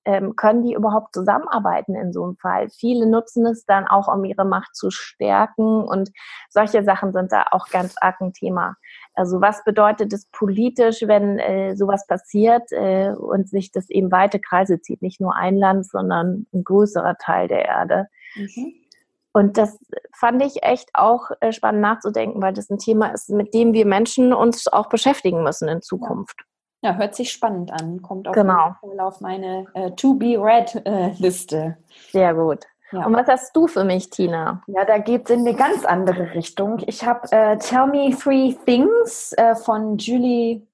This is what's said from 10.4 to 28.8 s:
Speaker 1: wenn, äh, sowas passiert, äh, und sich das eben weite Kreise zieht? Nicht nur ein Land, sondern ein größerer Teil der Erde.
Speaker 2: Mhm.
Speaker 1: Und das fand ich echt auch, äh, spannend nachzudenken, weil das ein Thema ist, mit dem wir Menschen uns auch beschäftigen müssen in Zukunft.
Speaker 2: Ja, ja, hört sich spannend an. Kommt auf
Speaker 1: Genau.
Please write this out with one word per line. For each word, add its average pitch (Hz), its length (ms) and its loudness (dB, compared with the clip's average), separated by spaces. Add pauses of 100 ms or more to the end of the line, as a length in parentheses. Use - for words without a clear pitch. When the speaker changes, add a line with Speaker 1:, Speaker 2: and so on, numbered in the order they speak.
Speaker 1:
wenn, 202 340 2
äh, 190 380 -2
sowas 196 280 0
passiert, 226 680 2
äh, 190 380 0
und 196 360 -2
sich 190 240 -4
das 190 180 -8
eben 185 220 0
weite 196 300 0
Kreise 180 400 0
zieht? - 200 -12
Nicht 185 200 -8
nur 180 160 -4
ein 185 180 0
Land, 190 340 2
sondern 185 640 -2
ein 180 120 -4
größerer 190 520 2
Teil 87 300 -2
der - 160 0
Erde. - 440 0 (280)
Speaker 2:
Mhm. 208 380 -12 (580)
Speaker 1:
Und 202 260 2
das 214 200 0 (380)
fand 247 280 0
ich 277 200 -4
echt - 300 -2
auch, 233 360 2 (100)
äh, 226 120 0
spannend 214 300 -2
nachzudenken, 214 600 -2
weil 190 120 0
das 202 180 -10
ein 202 80 -6
Thema 220 340 0
ist, - 160 -10
mit 208 240 -2
dem 233 200 4
wir 220 120 4
Menschen 240 480 2
uns 233 340 0
auch 208 220 0
beschäftigen 202 540 0
müssen 156 240 -4
in 165 160 -4
Zukunft. 196 520 -10 (460)
Speaker 2:
Ja, 208 100 -2
ja, 175 60 -2
hört 208 160 -4
sich 247 180 -8
spannend 190 400 -6
an. 165 300 -8
Kommt 196 260 -12
auf 190 60 -6
Speaker 1:
Genau. 185 480 4